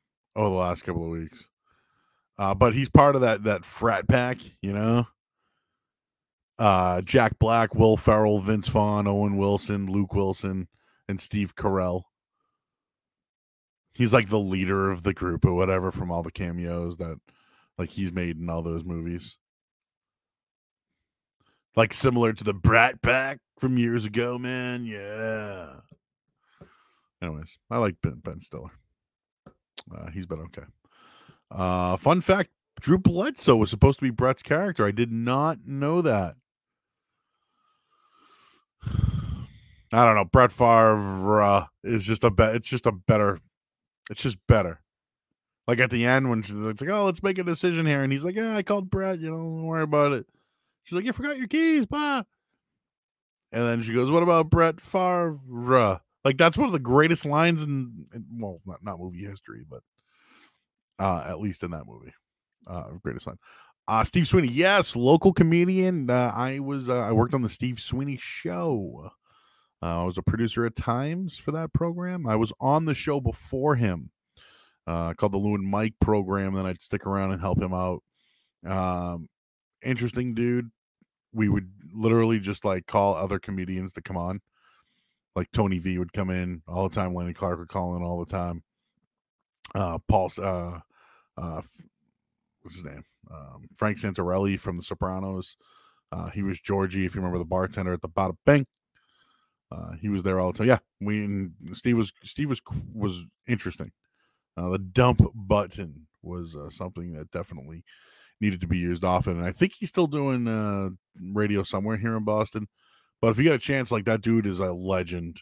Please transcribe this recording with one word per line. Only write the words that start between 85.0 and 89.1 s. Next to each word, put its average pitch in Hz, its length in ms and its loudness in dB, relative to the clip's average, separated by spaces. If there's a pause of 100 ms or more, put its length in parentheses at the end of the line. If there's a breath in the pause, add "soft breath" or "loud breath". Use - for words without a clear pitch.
Like, 90 160 -4
Tony 98 260 0
V 90 220 -2
would 87 140 -6
come 95 180 -4
in 90 360 -6
all 92 220 -2
the - 60 -10
time. 92 180 -2
Lenny 87 180 -6
Clark 87 280 -4
would 85 80 -14
call 90 280 -6
in 87 60 -6
all 87 240 -6
the - 60 -14
time. 87 320 -6 (1120)